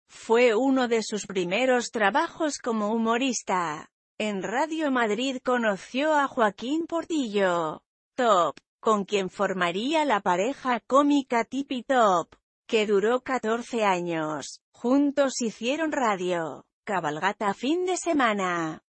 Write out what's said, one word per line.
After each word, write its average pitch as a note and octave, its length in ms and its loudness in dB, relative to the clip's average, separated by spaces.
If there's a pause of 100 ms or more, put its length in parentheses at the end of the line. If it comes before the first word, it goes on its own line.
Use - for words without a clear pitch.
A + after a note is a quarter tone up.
fue A#3 480 2
uno C4 320 2
de A3+ 160 0
sus G#3 240 -8
primeros G#3 640 0
trabajos C#4 680 0
como A3 360 -2
humorista. A3+ 960 -2 (280)
En G#3 260 -4
Radio D4+ 480 -2
Madrid B3 520 0
conoció B3 680 0
a C#4 160 2
Joaquín B3+ 580 -2
Portillo G3+ 960 -2 (320)
Top, F#3 400 4 (240)
con G#3 240 2
quien F#3+ 260 -2
formaría G3 760 -2
la G#3 160 2
pareja A3 680 0
cómica C#4 560 4
Tipi C4 400 -6
Top, G#3 500 2 (320)
que G#3+ 220 0
duró A3 320 2
catorce A#3 640 -4
años. E3 800 -2 (100)
Juntos C#4 720 0
hicieron C4+ 500 -4
radio, F3+ 720 -2 (200)
Cabalgata F#3 680 -2
fin E4 280 -2
de F4+ 140 -2
semana, G3 960 -2